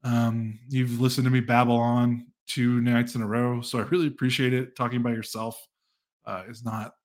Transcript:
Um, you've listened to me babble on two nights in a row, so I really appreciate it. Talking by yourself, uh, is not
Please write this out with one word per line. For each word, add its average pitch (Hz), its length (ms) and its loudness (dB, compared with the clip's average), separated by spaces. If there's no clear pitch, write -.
Um, 113 560 0
you've 127 320 0
listened 131 240 2
to 127 60 4
me 127 80 4
babble 120 400 4
on 120 480 2
two 123 360 2
nights 120 340 2
in 113 80 -2
a 104 40 -4
row, 120 340 0
so 120 180 -4
I 104 60 -2
really 165 200 0
appreciate 127 480 0
it. 131 220 -4
Talking 123 260 -2
by 120 120 0
yourself, 113 460 -8
uh, 95 220 -8
is 117 160 -18
not 110 300 -8